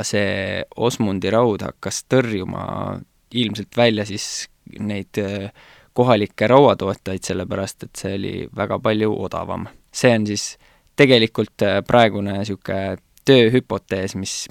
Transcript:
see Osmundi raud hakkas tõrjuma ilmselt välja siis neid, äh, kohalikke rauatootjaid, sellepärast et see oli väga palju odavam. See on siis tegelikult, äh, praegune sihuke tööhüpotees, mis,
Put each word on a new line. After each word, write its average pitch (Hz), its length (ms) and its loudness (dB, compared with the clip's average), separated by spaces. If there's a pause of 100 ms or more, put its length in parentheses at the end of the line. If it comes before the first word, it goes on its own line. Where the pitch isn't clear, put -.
see 98 560 -4 (140)
Osmundi 101 580 -2
raud 110 320 2
hakkas - 460 -10
tõrjuma 95 540 -2 (640)
ilmselt 104 460 -4
välja 113 280 4
siis - 420 -10 (320)
neid, 104 380 -8
äh, 101 320 -4 (440)
kohalikke 110 540 2
rauatootjaid, 98 760 4
sellepärast 95 640 -6
et - 80 -20
see 98 240 -8
oli 95 160 -8 (200)
väga 101 240 -4
palju 107 360 0 (100)
odavam. 90 420 -8 (240)
See - 220 4
on 107 140 0
siis - 300 -6 (380)
tegelikult, 117 680 4
äh, 98 240 2
praegune 101 580 2
sihuke 95 520 -6 (280)
tööhüpotees, 113 880 2
mis, - 360 -8